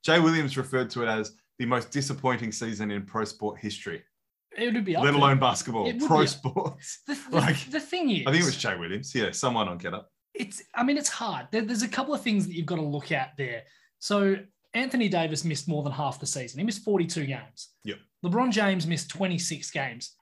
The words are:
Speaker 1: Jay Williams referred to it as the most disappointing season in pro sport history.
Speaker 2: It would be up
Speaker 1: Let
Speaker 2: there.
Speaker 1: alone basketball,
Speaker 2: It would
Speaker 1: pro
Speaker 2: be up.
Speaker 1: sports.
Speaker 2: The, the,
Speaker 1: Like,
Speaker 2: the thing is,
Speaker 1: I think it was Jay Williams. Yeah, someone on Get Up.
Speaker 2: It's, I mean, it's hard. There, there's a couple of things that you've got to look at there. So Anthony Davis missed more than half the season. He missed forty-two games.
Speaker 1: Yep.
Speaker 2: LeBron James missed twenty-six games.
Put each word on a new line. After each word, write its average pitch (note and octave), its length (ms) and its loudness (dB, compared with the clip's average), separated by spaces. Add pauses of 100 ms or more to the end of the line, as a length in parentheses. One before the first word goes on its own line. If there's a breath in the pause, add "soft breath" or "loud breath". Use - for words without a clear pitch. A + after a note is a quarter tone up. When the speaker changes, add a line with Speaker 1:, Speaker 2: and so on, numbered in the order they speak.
Speaker 1:
Jay E3 160 8
Williams D#3+ 360 4
referred B2+ 340 0
to A#2+ 120 -2
it A2+ 60 2
as A2 260 -2 (240 soft breath)
the B2 60 -2
most A#2+ 260 0
disappointing C3 600 0
season G#2+ 360 -4
in G2+ 160 -4
pro A2 200 -2
sport G#2 340 -6
history. G2+ 420 -8 (560)
Speaker 2:
It A3+ 160 0
would A3 120 0
be F3 100 0
up E3+ 80 4
Speaker 1:
Let C#3+ 80 6
Speaker 2:
there. D3 80 4
Speaker 1:
alone C#3 200 8
basketball, A#2 480 2
Speaker 2:
It - 120 -2
would D4+ 80 0
Speaker 1:
pro D#3 120 8
Speaker 2:
be D3 40 8
up. - 60 4
Speaker 1:
sports. - 760 -6
Speaker 2:
The, C#4 140 -6 (100)
the, G#3 80 -2
Speaker 1:
Like, D3+ 320 2
Speaker 2:
the D4 120 -4
thing F4 280 -2
is, E3+ 160 0
Speaker 1:
I C3 60 4
think E3+ 120 4
it - 20 4
was C3 120 0
Jay G2+ 200 -2
Williams. F2+ 360 -8
Yeah, G#2 180 2
someone A#2 360 0
on F2 100 -6
Get F2 160 -8
Up. - 160 -12 (240)
Speaker 2:
It's, - 300 -10 (100)
I A#3 100 0
mean, C#4+ 140 2
it's D4 120 -2
hard. F3 420 -6
There, A3 100 0
there's A3 220 -2
a A#3+ 60 -2
couple C4+ 240 -2
of C#4+ 80 -2
things G3+ 260 2
that F3 80 -8
you've E3 100 -2
got F3 120 -2
to D#3 40 -2
look D3 300 -4
at C3+ 260 0
there. A#2+ 260 -6 (360 soft breath)
So G3 380 2 (360)
Anthony B3 360 0
Davis D#3+ 340 0
missed D#3 240 -2
more D3 160 0
than C#3+ 80 -2
half C3+ 300 -4
the C#3+ 40 -10
season. C3 340 -6
He F#3+ 60 0
missed - 200 -4
forty-two F3 400 0
games. - 440 -10 (140)
Speaker 1:
Yep. G2+ 140 -8 (280)
Speaker 2:
LeBron A#3+ 260 2
James F#3+ 360 2
missed E3 220 -2
twenty-six F3 640 -2
games. B2+ 500 -6